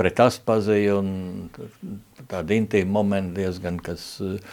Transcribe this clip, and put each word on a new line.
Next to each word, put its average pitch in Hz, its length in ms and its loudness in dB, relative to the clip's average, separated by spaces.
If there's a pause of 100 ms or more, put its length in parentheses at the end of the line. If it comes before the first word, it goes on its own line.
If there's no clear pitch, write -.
pret 92 240 4
Aspazi 107 640 2
un 98 220 2 (1200)
tādi 92 300 0
intīmi 98 320 2
momenti 98 480 0
diezgan, 90 420 -2
kas, - 400 -12
eh, 95 140 -4 (180)